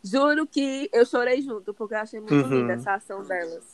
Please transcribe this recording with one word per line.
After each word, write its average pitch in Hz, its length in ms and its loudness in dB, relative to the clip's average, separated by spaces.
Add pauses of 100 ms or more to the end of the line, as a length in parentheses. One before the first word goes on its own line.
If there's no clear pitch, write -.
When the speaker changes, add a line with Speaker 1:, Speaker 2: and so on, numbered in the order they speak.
Speaker 1:
Juro 294 440 2
que 277 440 -2
eu 233 140 6
chorei 247 380 2
junto, 214 300 -8
porque 220 200 -8
eu 214 60 -4
achei 220 200 -10
muito 214 140 -2
Speaker 2:
Uhum. 139 160 4 (120)
Speaker 1:
linda 120 120 0
essa 127 220 -4
ação 196 280 -10
delas. 170 400 -6 (100)